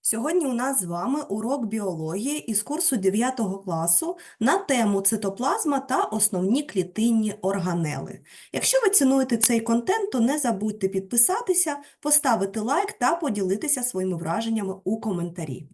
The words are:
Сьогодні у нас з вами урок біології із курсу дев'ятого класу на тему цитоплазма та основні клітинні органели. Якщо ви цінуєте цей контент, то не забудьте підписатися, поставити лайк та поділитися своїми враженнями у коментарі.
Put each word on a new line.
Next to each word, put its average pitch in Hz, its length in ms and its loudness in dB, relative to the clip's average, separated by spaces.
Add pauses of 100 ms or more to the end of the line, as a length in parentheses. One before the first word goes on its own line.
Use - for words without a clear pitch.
Сьогодні 294 440 0
у 254 60 0
нас 254 280 0
з 185 40 -6
вами 190 380 -2
урок 226 440 -4
біології 202 720 -4
із 220 240 -4
курсу 302 340 0
дев'ятого 196 600 0
класу 185 600 0 (220)
на 285 180 4
тему 226 420 2
цитоплазма 262 800 0
та 294 220 0
основні 208 600 0
клітинні 214 800 0
органели. 170 800 -2 (320)
Якщо - 280 2
ви 415 100 4
цінуєте 262 460 4
цей 233 240 2
контент, 240 520 0
то 254 80 0
не 269 180 2
забудьте 214 500 -2
підписатися, 294 880 0 (240)
поставити 226 600 2
лайк 311 320 0
та 277 220 0
поділитися 226 680 -2
своїми 190 340 -2
враженнями 196 580 -2 (100)
у 220 160 0
коментарі. 170 720 -4